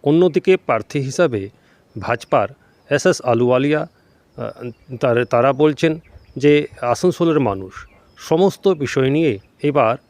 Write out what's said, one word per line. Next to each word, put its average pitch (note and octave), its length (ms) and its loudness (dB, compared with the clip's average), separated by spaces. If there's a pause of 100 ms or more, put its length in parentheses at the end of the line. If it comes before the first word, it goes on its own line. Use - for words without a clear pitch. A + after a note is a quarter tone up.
অন্যদিকে F3 540 2
প্রার্থী B2+ 440 -4
হিসাবে C3 480 -2 (500)
ভাজপার A#2 500 -2 (420)
এস D3 160 0
এস F3+ 160 0
আলুওয়ালিয়া, B2+ 580 2
আহ, - 880 -14 (300)
তার-, A#2+ 240 2
তারা B2 280 2
বলছেন D#3 480 0 (360)
যে D3 300 4 (140)
আসানসোলের D#3 600 0
মানুষ G2 460 -6 (320)
সমস্ত F3+ 500 0
বিষয় C#3 420 -2
নিয়ে C#3+ 280 0 (240)
এবার C3+ 340 0 (140)